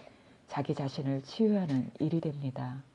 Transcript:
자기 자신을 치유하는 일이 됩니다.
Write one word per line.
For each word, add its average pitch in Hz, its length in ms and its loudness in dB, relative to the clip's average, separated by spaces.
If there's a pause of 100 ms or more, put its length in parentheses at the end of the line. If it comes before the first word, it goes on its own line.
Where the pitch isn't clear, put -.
(480)
자기 143 280 -2
자신을 135 480 -2
치유하는 185 760 2
일이 160 220 2
됩니다. 135 600 -4 (120)